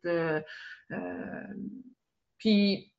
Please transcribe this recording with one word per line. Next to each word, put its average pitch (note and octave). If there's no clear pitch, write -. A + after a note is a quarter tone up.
Euh, E3
euh, -
puis, G3+